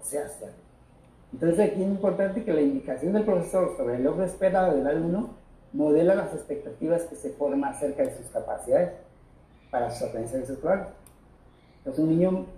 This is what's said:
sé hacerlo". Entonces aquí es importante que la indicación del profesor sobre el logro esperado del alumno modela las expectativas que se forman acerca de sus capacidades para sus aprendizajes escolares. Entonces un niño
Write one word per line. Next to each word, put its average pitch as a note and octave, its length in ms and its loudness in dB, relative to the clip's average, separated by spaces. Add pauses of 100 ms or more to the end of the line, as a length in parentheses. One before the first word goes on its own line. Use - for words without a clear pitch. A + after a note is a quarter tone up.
sé C#3+ 180 -6
hacerlo". - 360 -12 (760)
Entonces E3 260 2
aquí G3 240 4
es F#3+ 40 0
importante G3 560 0
que E3+ 100 -2
la D3+ 80 4
indicación C#3 520 0
del G#3+ 100 2
profesor F#3 540 2
sobre A#2+ 200 -2
el B2+ 60 0
logro E3 220 0
esperado F#3 500 2
del C3+ 120 0
alumno E3+ 540 -2 (300)
modela E3+ 440 4
las F#3+ 180 -2
expectativas E3 720 -2
que - 120 -12
se C3+ 140 -8
forman C#3 440 -2
acerca C3+ 300 -2
de B2 140 -4
sus - 80 -16
capacidades - 680 0 (800)
para A#2+ 200 0
sus A#2+ 200 -4
aprendizajes A#2+ 400 -4
escolares. E3+ 380 0 (880)
Entonces D3+ 260 -2
un D#3+ 60 4
niño F#3 360 2 (120)